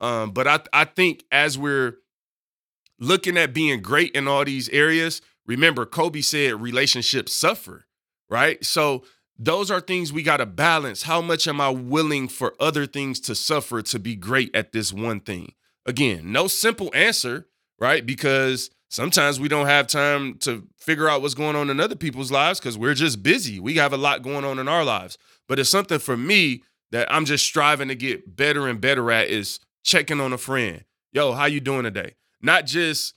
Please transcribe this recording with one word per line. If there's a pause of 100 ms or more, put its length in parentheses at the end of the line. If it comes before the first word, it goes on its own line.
Um,
but
I, (120)
I
think
as
we're (1040)
looking
at
being
great
in
all
these
areas, (240)
remember,
Kobe
said
relationships
suffer, (420)
right?
So (340)
those
are
things
we
gotta
balance.
How
much
am
I
willing
for
other
things
to
suffer
to
be
great
at
this
one
thing? (320)
Again,
no
simple
answer, (300)
right?
Because (200)
sometimes
we
don't
have
time
to
figure
out
what's
going
on
in
other
people's
lives
'cause
we're
just
busy.
We
have
a
lot
going
on
in
our
lives. (300)
But
it's
something
for
me (280)
that
I'm
just
striving
to
get
better
and
better
at
is (240)
checking
on
a
friend. (300)
"Yo,
how
you
doing
today?" (260)
Not
just